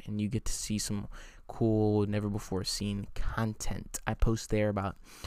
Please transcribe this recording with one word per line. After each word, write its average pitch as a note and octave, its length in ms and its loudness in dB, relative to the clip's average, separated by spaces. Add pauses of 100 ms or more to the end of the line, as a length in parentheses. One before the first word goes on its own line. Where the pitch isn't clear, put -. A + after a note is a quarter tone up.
and G#2+ 120 -4
you G#2 100 0
get G#2+ 180 -2
to - 60 4
see - 260 -2
some G2+ 300 -4 (380)
cool, G#2+ 600 4
never G#2 240 0
before F#2 340 -4
seen - 500 -4
content. - 920 -2
I A2+ 80 0
post - 340 4
there G#2+ 220 4
about G2 260 -2 (300)